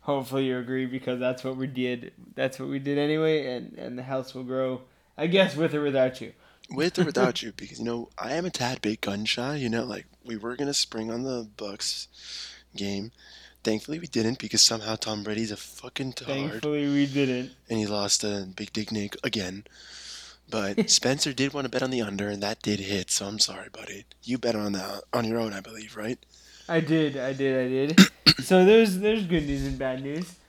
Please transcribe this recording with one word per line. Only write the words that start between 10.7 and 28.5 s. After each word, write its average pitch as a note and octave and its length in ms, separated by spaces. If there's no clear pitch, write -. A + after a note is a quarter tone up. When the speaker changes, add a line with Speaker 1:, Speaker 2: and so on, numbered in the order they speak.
Speaker 2:
spring A2+ 360
on A#2 120
the B2 340
Bucks - 520
game. G2+ 360
Thankfully, A2+ 360
we E3+ 80
didn't A#2 320
because A2 220
somehow A2 360
Tom G#2+ 260
Brady's G#2+ 280
a G#2 60
fucking - 560
tard. - 160
Speaker 1:
Thankfully, D3 360
we C#3+ 200
didn't. C3 460
Speaker 2:
And A2+ 80
he G#2+ 80
lost G2+ 340
to G2+ 340
Big G#2 200
Dick G#2+ 180
Nick G#2 320
again. G2 400
But G2+ 400
Speaker 1:
<laughs> - 0
Speaker 2:
Spencer C#3 420
did C3 220
wanna C3+ 160
bet B2 120
on B2+ 80
the B2 120
under, G2+ 260
and G2+ 140
that G#2 180
did G#2 200
hit, F#2+ 300
so - 160
I'm G#2+ 120
sorry, F#2 340
buddy. G2+ 320
You B2 140
bet A#2+ 180
on G#2 180
the, G2 300
on A#2+ 100
your A2+ 140
own, A2+ 160
I G2 60
believe, G#2+ 360
right? A2 220
Speaker 1:
I E3 120
did, D3+ 360
I C3+ 160
did, C3+ 260
I B2+ 100
did. F#3 120
<coughs> - 40
So F#3 220